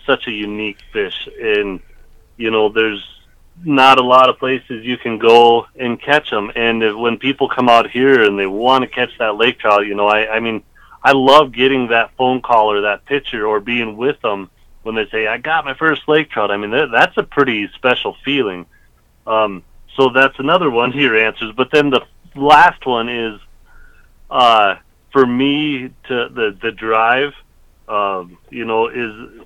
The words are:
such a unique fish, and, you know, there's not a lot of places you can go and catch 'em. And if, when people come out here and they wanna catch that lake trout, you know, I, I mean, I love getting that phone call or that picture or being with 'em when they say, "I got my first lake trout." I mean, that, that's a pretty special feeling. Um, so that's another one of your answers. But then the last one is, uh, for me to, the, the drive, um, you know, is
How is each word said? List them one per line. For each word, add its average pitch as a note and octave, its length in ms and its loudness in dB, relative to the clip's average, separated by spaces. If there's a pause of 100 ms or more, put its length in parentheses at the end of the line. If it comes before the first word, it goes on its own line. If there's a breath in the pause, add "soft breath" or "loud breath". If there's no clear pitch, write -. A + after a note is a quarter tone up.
such C3 220 -2
a A#2+ 40 -6
unique G#2 460 -8 (160)
fish, G2+ 340 -8 (140)
and, G#2 400 -2 (560)
you A2+ 120 -4
know, A2 200 2
there's A2 360 -2 (600)
not C3 320 4
a B2+ 60 4
lot B2+ 260 6
of A#2 100 -6
places B2+ 460 -6
you B2 120 -6
can A2+ 200 -6
go A#2 580 6
and A#2+ 260 -6
catch D3 300 -2
'em. G#2+ 240 -4
And A#2 260 -2
if, G#2+ 140 0
when A#2 220 -2
people C3+ 320 -4
come B2+ 180 -2
out A#2 220 4
here B2+ 340 4
and G2+ 160 2
they G2 80 -2
wanna A#2+ 400 0
catch B2 300 -6
that G#2+ 180 -4
lake A#2 240 -2
trout, G#2 260 2
you G2+ 100 -8
know, G#2 120 0
I, A2 280 0
I A2+ 40 -2
mean, A2+ 240 -6 (400 soft breath)
I C3 80 4
love C3+ 400 4
getting B2+ 360 0
that A2+ 300 0
phone B2+ 240 0
call G#2+ 300 2
or G2+ 100 -2
that G#2 240 -4
picture C3 400 -6
or G#2+ 140 0
being A2 380 -6
with C#3 260 -4
'em G2+ 260 -6 (340)
when A2+ 120 -8
they A2 120 -4
say, A2 200 -4
"I A2+ 100 -4
got D#3 280 -4
my C3+ 80 -8
first D#3 340 -4
lake D#3 220 0
trout." G#2 220 -4
I G2+ 60 -4
mean, G#2 140 -8
that, C3 200 -2
that's C3 260 0
a G#3 60 0
pretty A2+ 520 -2
special A#2 480 -2
feeling. G#2+ 420 -4 (600)
Um, G#2+ 380 -2 (320)
so C3+ 140 4
that's C3 300 2
another D3+ 300 0
one A#2+ 220 0
of B2 40 -8
your B2+ 220 0
answers. A2 360 -2
But C3 180 -4
then D3 180 2
the B2+ 160 0 (300)
last D3 500 4
one A#2+ 240 -2
is, A2+ 320 -8 (880 soft breath)
uh, A2 460 4 (360)
for C3+ 140 4
me C3+ 640 -2 (160)
to, A#2+ 240 -6
the, A2+ 320 -4
the A2+ 100 -6
drive, A2+ 640 -2 (540)
um, F#2+ 500 -6 (120)
you A#2+ 160 -12
know, A2+ 220 -2
is A#2 260 -8 (320)